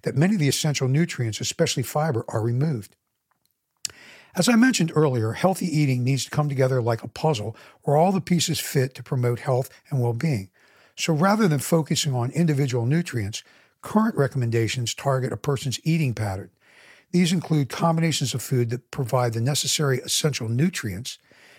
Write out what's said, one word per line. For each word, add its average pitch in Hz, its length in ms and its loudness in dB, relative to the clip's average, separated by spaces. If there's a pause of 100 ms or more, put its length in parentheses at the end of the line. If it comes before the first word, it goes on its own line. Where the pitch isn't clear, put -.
that - 120 -2
many 180 200 4
of 196 60 2
the 143 80 4
essential 135 380 0
nutrients, 131 540 0
especially - 420 -2
fiber, 147 460 -2
are 110 140 -2
removed. 120 520 -2 (1400)
As 180 120 2
I 240 60 6
mentioned 220 400 4
earlier, 127 380 2
healthy 180 340 0
eating 135 380 2
needs 131 200 0
to - 60 -12
come 151 180 0
together 131 320 0
like 117 220 0
a - 60 -10
puzzle 113 480 -2 (260)
where 143 140 2
all 180 160 4
the 190 80 0
pieces 170 400 0
fit 135 340 -2
to - 80 -16
promote 123 380 -2
health 131 280 -2 (220)
and 139 100 -2
well-being. 117 500 -2 (440)
So - 180 -2
rather 196 360 2
than 147 100 2
focusing 151 560 0
on 123 160 -2
individual 139 560 0
nutrients, 127 560 -2 (400)
current 220 340 2
recommendations 117 800 0
target 131 380 -2
a 113 40 -6
person's 135 460 -4
eating 160 320 0
pattern. 101 360 -6 (600)
These 175 220 2
include 151 380 0
combinations 165 640 0
of 135 80 -4
food 120 300 0
that 120 220 -8
provide 123 400 0
the 113 80 -2
necessary 139 580 0
essential - 500 -2
nutrients 120 720 -2 (400)